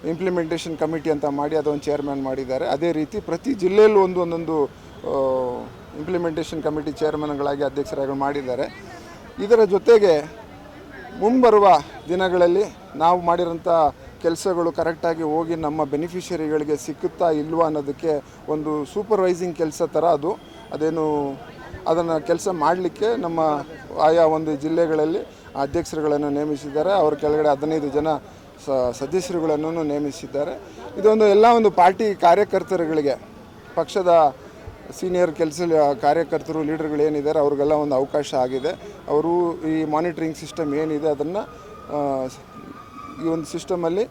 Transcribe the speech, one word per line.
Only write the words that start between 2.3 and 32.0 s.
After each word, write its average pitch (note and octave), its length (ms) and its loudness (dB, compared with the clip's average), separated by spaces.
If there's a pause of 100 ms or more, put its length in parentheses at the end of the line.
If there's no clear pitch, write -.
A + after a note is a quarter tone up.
ಅದೇ D3 260 0
ರೀತಿ D#3 280 -4
ಪ್ರತಿ E3+ 340 -6
ಜಿಲ್ಲೆಯಲ್ಲೂ G3+ 460 6
ಒಂದು, F#3 200 2
ಒಂದೊಂದು, E3 440 -2
ಆ, C3 960 -4 (380)
ಇಂಪ್ಲಿಮೆಂಟೇಷನ್ E3 640 -4
ಕಮಿಟಿ D3+ 300 -4
ಚೇರ್ಮನ್ಗಳಾಗಿ D3 720 -4
ಅಧ್ಯಕ್ಷರಾಗಿ C#3 480 -4
ಮಾಡಿದ್ದಾರೆ. C#3 760 -4 (580)
ಇದರ A3 200 6
ಜೊತೆಗೆ F#3+ 680 6 (880)
ಮುಂಬರುವ G#3+ 500 6 (400)
ದಿನಗಳಲ್ಲಿ F3+ 680 2 (200)
ನಾವು E3+ 240 4
ಮಾಡಿರೋಂಥ E3+ 480 -2 (540)
ಕೆಲಸಗಳು E3+ 500 0
ಕರೆಕ್ಟಾಗಿ E3 500 -2
ಹೋಗಿ D#3+ 320 -2
ನಮ್ಮ D#3 300 -2
ಬೆನಿಫಿಷರಿಗಳಿಗೆ D#3 920 -4
ಸಿಕ್ಕುತ್ತಾ E3+ 540 -4
ಇಲ್ವಾ D#3+ 340 0
ಅನ್ನೋದಕ್ಕೆ D3 600 -2 (240)
ಒಂದು D3+ 360 -4
ಸೂಪರ್ವೈಸಿಂಗ್ F#3 720 0
ಕೆಲಸ D#3+ 300 -4
ಥರ D#3 180 0
ಅದು. E3 340 2 (340)
ಅದೇನು D3+ 600 -2 (560)
ಅದನ್ನ E3 300 0
ಕೆಲಸ E3 300 -2
ಮಾಡ್ಲಿಕ್ಕೆ F3+ 720 0
ನಮ್ಮ D#3+ 440 -2 (360)
ಆಯಾ D#3+ 260 6
ಒಂದು D#3 300 0
ಜಿಲ್ಲೆಗಳಲ್ಲಿ D#3+ 640 0 (380)
ಅಧ್ಯಕ್ಷರುಗಳನ್ನು D3 760 -2
ನೇಮಿಸಿದ್ದಾರೆ. D3 640 -2
ಅವ್ರ D#3 220 2
ಕೆಳಗಡೆ D3+ 340 0
ಹದಿನೈದು D3 400 0
ಜನ D3 180 0 (600)
ಸ-, B2+ 320 0
ಸದಸ್ಯರುಗಳನ್ನು D#3+ 840 -2
ನೇಮಿಸಿದ್ದಾರೆ. D3 800 -4 (400)
ಇದೊಂದು G#3+ 240 6
ಎಲ್ಲ G#3 220 8
ಒಂದು A#3 240 6
ಪಾರ್ಟಿ F#3 440 4